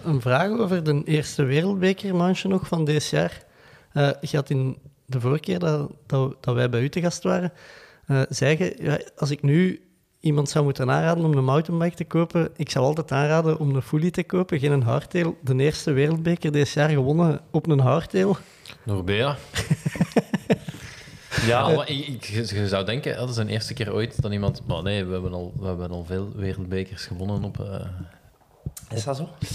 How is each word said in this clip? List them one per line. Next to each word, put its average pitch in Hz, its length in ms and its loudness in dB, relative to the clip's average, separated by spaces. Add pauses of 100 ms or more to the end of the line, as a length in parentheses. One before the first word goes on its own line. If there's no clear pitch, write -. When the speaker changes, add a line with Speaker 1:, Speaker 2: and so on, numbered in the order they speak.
Speaker 1:
een 147 180 0
vraag 131 280 2
over 190 340 0
de 147 220 2
eerste 156 380 0
wereldbekermanche 185 1040 2
nog 190 200 0
van 160 180 0
dit 147 220 2
jaar. - 360 -2 (540)
Eh, 143 120 4 (120)
je 156 160 -2
had 139 120 -2
in 131 280 0 (280)
de 127 140 -4
vorige 131 200 2
keer 180 200 -2
dat, 151 320 0 (140)
dat, 135 380 0
dat 123 120 0
wij 123 140 2
bij 120 120 0
u 143 80 0
te 175 120 -4
gast 170 220 -2
waren, 180 300 0 (520)
eh, 135 240 2
zei 139 280 2
je, 180 220 -2
"Ja, 160 200 -2 (180)
als 139 140 -2
ik 151 100 -6
nu 165 400 4 (380)
iemand 147 300 0
zou 151 140 2
moeten 135 280 0
aanraden 165 340 2
om 151 120 4
een 131 60 4
mountainbike 165 520 2
te 170 100 -6
kopen, 165 500 0
ik 147 140 -4
zou 127 160 2
altijd 156 260 0
aanraden 156 480 4
om 143 160 0
een 131 60 0
Fully 156 300 0
te 180 120 -2
kopen, 180 360 0
geen 147 120 2
een 135 120 4
hardtail." 156 580 0
De 127 140 0
eerste 151 360 2
wereldbeker 160 600 2
deze 147 280 2
jaar 151 100 4
gewonnen 151 500 2 (120)
op 156 160 0
een 147 120 4
hardtail. 165 580 2 (460)
Speaker 2:
Norbea. 104 520 0
Speaker 3:
<laughs> - 100 -14 (2000)
Ja. 120 240 4
Speaker 2:
Ja, 160 60 6
maar 143 140 0
ik, 143 180 -4
ik, 123 160 -8
je, 104 320 -4
je 104 120 2
zou 98 180 0
denken, 127 320 -2
dat 127 120 -4
is 120 60 -6
de 110 120 0
eerste 107 260 -4
keer 104 200 -4
ooit 107 280 0
dat 104 100 -4
iemand... 101 360 -2
Maar 85 160 -2
nee, 98 220 -2
we 92 80 -6
hebben 92 200 -4
al, 90 260 -8
we 95 60 -6
hebben 87 260 -4
al 87 120 -6
veel 95 320 -4
wereldbekers 95 680 -6
gewonnen 98 380 -4
op, 101 160 -6
eh, - 1400 -12
Speaker 3:
Is 110 60 -2
dat 135 140 -4
zo? 160 120 -8 (260)